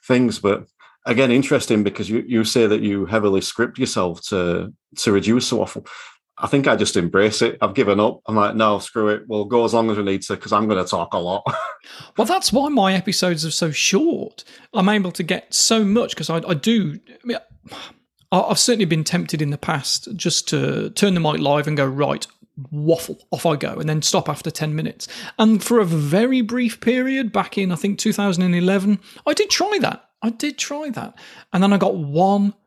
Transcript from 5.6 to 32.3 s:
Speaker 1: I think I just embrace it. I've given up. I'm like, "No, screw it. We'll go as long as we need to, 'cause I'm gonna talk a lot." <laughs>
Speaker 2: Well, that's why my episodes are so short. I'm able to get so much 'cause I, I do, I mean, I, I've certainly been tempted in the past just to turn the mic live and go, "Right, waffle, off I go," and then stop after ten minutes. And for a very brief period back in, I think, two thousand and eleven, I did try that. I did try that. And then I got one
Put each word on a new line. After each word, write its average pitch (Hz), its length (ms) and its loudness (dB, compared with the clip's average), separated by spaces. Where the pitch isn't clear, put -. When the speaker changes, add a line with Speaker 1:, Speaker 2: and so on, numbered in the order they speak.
Speaker 1:
I - 120 -6
think 139 180 2
I - 80 4
just - 220 0
embrace 98 460 2
it. 117 200 -2
I've 101 120 -2
given 104 260 2
up. 113 260 0
I'm 110 80 -4
like, 104 220 2
"No, 107 240 2
screw 107 300 -2
it. 104 180 -2
We'll 107 160 -4
go 117 200 2
as 110 80 0
long 113 200 2
as 104 60 -2
we 104 40 -2
need 98 200 -2
to, 98 140 -6
'cause 101 160 -6
I'm 107 140 2
gonna 95 180 0
talk 87 300 -4
a 92 40 -2
lot." 90 280 -4
<laughs> 127 80 -4
Speaker 2:
Well, - 100 0
that's 370 260 0
why 285 180 2
my 196 240 4
episodes 180 500 -2
are 160 80 -4
so 165 180 -2
short. - 720 0
I'm 196 160 2
able 196 240 0
to - 100 -8
get - 320 -4
so 220 300 2
much 214 320 0
'cause 165 140 -8
I, 165 80 0
I 170 160 -2
do, 180 440 0
I - 180 -18
mean, 240 120 -4
I, 180 80 4
I've - 180 0
certainly 220 280 2
been 156 180 0
tempted 160 380 -2
in 143 80 0
the 143 80 -6
past - 580 -4
just - 320 -2
to 135 420 -2
turn 202 240 2
the 170 60 2
mic 156 180 0
live 143 300 2
and 151 80 -2
go, 139 100 2
"Right, 139 400 -2
waffle, 156 460 -2
off - 160 -4
I 156 80 4
go," 135 200 -4
and 156 140 -4
then 156 140 0
stop - 260 0
after 151 220 -6
ten 151 240 -4
minutes. 156 320 -8
And 220 240 4
for 233 160 2
a 208 60 4
very 175 560 2
brief 233 400 -2
period 254 500 0
back 196 280 -2
in, 190 120 0
I 170 60 -2
think, 196 240 -2
two 214 120 0
thousand 196 300 0
and 180 140 2
eleven, 190 420 2
I 302 100 2
did 403 160 0
try 403 320 0
that. - 260 -4
I 233 100 0
did 285 280 -6
try 294 320 -8
that. - 240 -10
And 185 100 2
then 202 100 6
I 196 60 4
got 196 160 2
one 190 600 2